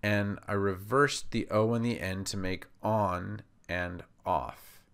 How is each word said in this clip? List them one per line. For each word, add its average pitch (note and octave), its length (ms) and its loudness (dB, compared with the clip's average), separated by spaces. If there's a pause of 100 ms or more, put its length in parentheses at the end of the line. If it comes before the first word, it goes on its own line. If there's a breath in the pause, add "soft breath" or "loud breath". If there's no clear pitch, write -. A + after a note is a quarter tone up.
and G2+ 440 2
I - 60 -4
reversed G2+ 760 2
the - 200 0
O A2 220 4
and A#2 100 2
the A#2 160 0
N F#2+ 260 -4
to G2+ 120 -6
make F#2 300 -4 (160)
on G2+ 580 0 (300)
and F2 320 -2 (240)
off. - 560 -2 (120)